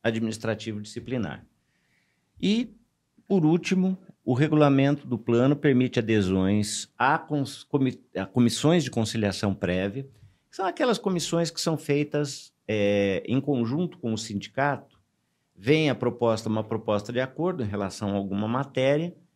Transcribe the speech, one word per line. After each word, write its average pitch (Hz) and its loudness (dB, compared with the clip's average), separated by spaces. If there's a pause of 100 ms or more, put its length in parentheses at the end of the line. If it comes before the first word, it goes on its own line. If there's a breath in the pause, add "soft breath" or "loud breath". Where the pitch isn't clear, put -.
administrativo 110 -4
disciplinar. 107 -8 (920)
E, 226 0 (520)
por 185 2
último, 185 2 (260)
o 123 2
regulamento 143 4
do 120 -4
plano 123 4
permite 127 2
adesões 101 2
a 139 2
cons-, - -6
comi-, 131 -2 (160)
a 95 -4
comissões 139 2
de 123 -6
conciliação 104 -2
prévia, 98 -4 (440 soft breath)
que - -20
são 381 -4
aquelas 302 0
comissões 170 -2
que - -10
são 165 -2
feitas, 147 -2 (140)
é, 101 2
em 127 0
conjunto 139 -2
com 117 -4
o 107 -4
sindicato, 135 -4 (560)
vem 147 2
a 123 0
proposta, 113 0
uma 110 -2
proposta 107 -4
de 120 -2
acordo 151 -4
em 110 -4
relação 101 -4
a 101 0
alguma 101 -4
matéria, 139 -2 (220)